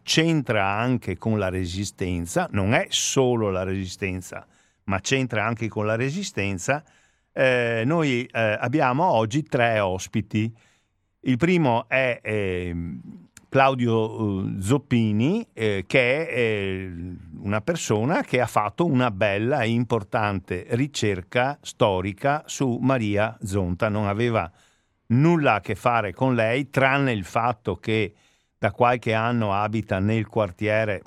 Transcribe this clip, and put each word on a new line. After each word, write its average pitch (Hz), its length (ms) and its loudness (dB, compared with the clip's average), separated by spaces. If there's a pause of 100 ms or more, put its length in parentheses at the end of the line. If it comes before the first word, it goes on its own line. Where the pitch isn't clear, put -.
c'entra 135 640 2
anche 110 500 -2
con 110 220 0
la 95 100 0
Resistenza, 92 1000 -4
non 98 220 2
è 170 160 0
solo 123 600 0
la 92 140 -2
Resistenza, 92 840 -6 (400)
ma 95 140 -2
c'entra 120 460 0
anche 113 240 -2
con 104 160 -4
la 107 100 0
Resistenza. 135 880 -4 (480)
Eh, 120 540 2
noi, 139 400 0
eh, 110 340 0
abbiamo 135 460 2
oggi 123 380 0
tre 117 360 2
ospiti. 104 720 -2 (680)
Il 127 160 0
primo 147 500 2
è, 131 340 0
ehm, 90 800 -4 (480)
Claudio, 113 1000 2
eh, 107 160 -6
Zoppini, 120 920 2
eh, 104 320 -2
che 139 420 2
è, - 100 -6
eh, 98 560 -2 (480)
una 107 200 -2
persona 156 600 0
che - 180 0
ha 120 60 2
fatto 110 400 0
una 127 260 2
bella 107 500 0
e 117 80 0
importante 104 1000 -2
ricerca 123 920 -2
storica 104 840 0
su 127 360 -2
Maria 113 600 0
Zonta. 95 460 -2
Non 104 180 0
aveva 104 420 0 (580)
nulla 143 480 4
a 101 40 0
che 98 160 -6
fare 110 380 0
con 131 200 0
lei, 117 360 0
tranne 135 420 2
il 101 140 -2
fatto 117 500 -2
che 110 380 -2 (440)
da 107 140 0
qualche 120 420 2
anno 113 400 0
abita 107 460 -2
nel 107 280 0
quartiere 107 800 -2